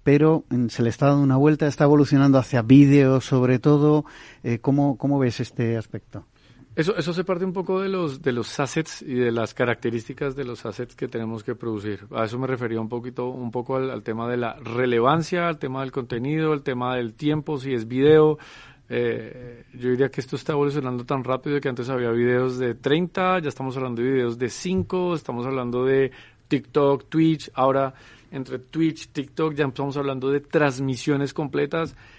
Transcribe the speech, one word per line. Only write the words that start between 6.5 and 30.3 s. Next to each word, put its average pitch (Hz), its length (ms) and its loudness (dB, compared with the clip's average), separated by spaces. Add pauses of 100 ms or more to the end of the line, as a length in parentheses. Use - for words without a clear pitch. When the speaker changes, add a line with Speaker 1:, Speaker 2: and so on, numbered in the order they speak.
Speaker 2:
Eso, 170 180 0
eso 165 180 -4
hace 175 120 -4
parte 185 220 -2
un 180 80 -4
poco 190 260 -2
de 196 80 -4
los, 170 320 -4
de 131 120 0
los 120 280 -4
assets 151 400 -4
y 139 140 -8
de 123 180 2
las 113 220 -2
características 123 840 -4
de 139 80 -8
los 120 220 -10
assets 117 280 -10
que 127 140 -8
tenemos 113 340 -8
que 120 120 -6
producir. 107 460 -6 (140)
A 117 100 0
eso 113 140 -4
me 131 80 -4
refería 120 320 -4
un 113 120 -6
poquito, 123 400 -8
un 127 200 -8
poco 123 260 -4
al, 131 140 -2
al 117 120 -8
tema 113 260 -6
de 123 80 -2
la 120 200 -4
relevancia, 127 920 0
al 160 100 -4
tema 135 220 -6
del 135 100 -8
contenido, 139 640 -2
al 143 100 -2
tema 127 340 -2
del 117 180 -4
tiempo, 147 440 -2
si 131 140 -6
es 113 160 -2
video. 151 500 6 (520)
Eh, 120 840 -6
yo 123 160 -4
diría 127 220 2
que 135 100 -6
esto - 160 -8
está - 160 -6
evolucionando 139 540 -2
tan 135 180 -2
rápido 131 380 -2
que 139 80 -4
antes 123 180 -6
había 123 220 -2
videos 123 480 2
de 123 160 -2
treinta, 180 640 0
ya 151 100 -4
estamos 131 300 -6
hablando 123 240 -4
de 127 80 0
videos 120 280 0
de 123 120 -2
cinco, 180 640 -4
estamos 123 320 -6
hablando 123 400 -2
de 135 260 2 (340)
TikTok, 139 640 0
Twitch, 160 460 2
ahora 135 400 2 (360)
entre 131 280 -8
Twitch, 156 500 -6
TikTok, 156 460 -6
ya 147 100 0
empezamos 139 320 -4
hablando 135 340 -2